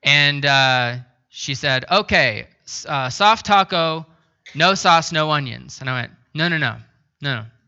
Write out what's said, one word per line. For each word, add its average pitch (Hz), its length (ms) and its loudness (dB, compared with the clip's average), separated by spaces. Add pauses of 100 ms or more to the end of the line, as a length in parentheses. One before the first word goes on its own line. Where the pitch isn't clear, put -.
And, 143 440 2
uh, 127 520 2 (320)
she - 260 -10
said, 131 360 -2
"Okay, 175 560 0 (180)
s-, - 220 -14
uh, 135 220 -4
soft 208 360 2
taco, 170 600 0 (500)
no 175 200 4
sauce, 170 360 2
no 156 200 0
onions." 127 500 -6
And 131 80 -8
I 131 40 -2
went, 120 180 -6 (220)
"No, 156 140 0
no, 165 100 0
no, 120 200 -2 (440)
no, 139 140 -4
no. 110 100 -10 (220)